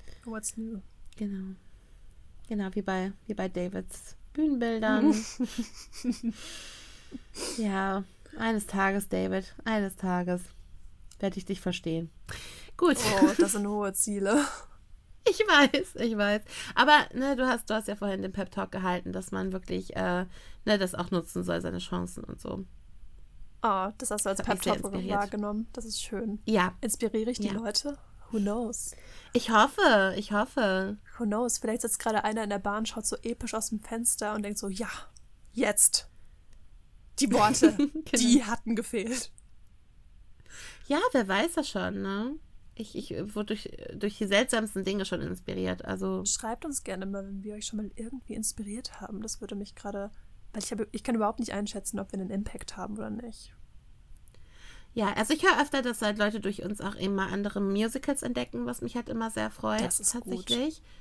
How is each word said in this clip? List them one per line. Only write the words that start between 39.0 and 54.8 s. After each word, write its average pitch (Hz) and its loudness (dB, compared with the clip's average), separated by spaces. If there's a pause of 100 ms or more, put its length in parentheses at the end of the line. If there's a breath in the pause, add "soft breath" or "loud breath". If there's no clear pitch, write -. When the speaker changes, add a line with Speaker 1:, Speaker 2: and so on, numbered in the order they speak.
Speaker 2:
Ja, 294 2 (100)
wer 233 4
weiß 208 2
das 302 0
schon, 190 -2
ne? 208 -2 (420)
Ich, 220 -10
ich - -6
wurde 208 -2
durch, 214 -6 (240)
durch 202 -4
die 214 0
seltsamsten 214 4
Dinge 190 0
schon 170 -2
inspiriert, 180 -4
also 190 -2
Speaker 1:
Schreibt 233 -2
uns 285 -4
gerne 190 -6
mal, 196 -6
wenn 196 -8
wir 208 -10
euch 214 -8
schon 220 -6
mal 208 -6
irgendwie 226 -10
inspiriert 220 -6
haben. 202 -8
Das 220 -8
würde 196 -8
mich 202 -8
gerade, 202 -8 (420 soft breath)
weil 214 -4
ich - -6
habe, 214 -4
ich 220 -8
kann 240 -2
überhaupt 220 0
nicht 226 -4
einschätzen, 202 -6
ob 196 -8
wir 190 -6
einen 185 -4
Impact - -6
haben 208 -8
oder 214 -6
nicht. 220 -10 (1400 loud breath)